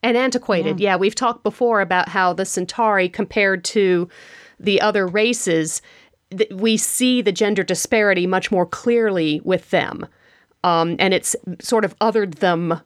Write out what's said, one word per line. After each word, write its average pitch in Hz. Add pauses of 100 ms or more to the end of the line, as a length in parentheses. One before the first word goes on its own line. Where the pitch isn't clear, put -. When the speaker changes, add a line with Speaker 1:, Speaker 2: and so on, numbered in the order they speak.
Speaker 1:
And 240
antiquated. 220
Speaker 2:
Yeah. 196
Speaker 1:
Yeah, 180
we've 196
talked 240
before 220
about 180
how 185
the 190
Centauri, 190
compared 190
to 180 (520)
the 196
other 208
races, 180 (540)
th-, -
we 220
see 247
the 196
gender 202
disparity 190
much 185
more 180
clearly 196
with 180
them. - (580)
Um, 170
and 190
it's - (260)
sort 220
of 175
othered 208
them 170